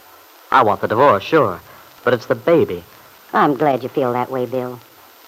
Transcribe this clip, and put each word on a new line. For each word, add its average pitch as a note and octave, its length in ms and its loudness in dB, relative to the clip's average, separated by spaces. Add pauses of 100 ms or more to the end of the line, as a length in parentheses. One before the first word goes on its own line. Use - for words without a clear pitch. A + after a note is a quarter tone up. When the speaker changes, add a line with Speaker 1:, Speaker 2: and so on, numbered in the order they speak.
(520)
Speaker 1:
I C3 100 4
want G2+ 200 0
the G#2 60 -4
divorce, A2 360 2
sure, A2+ 360 0 (440)
but B2 100 2
it's A#2 120 -6
the C3 100 0
baby. A2+ 480 0 (480)
Speaker 2:
I'm D#3+ 240 2
glad C3 260 0
you C3 60 -8
feel B2+ 240 -2
that B2 180 -4
way, B2+ 160 -4
Bill. B2 320 -8 (500)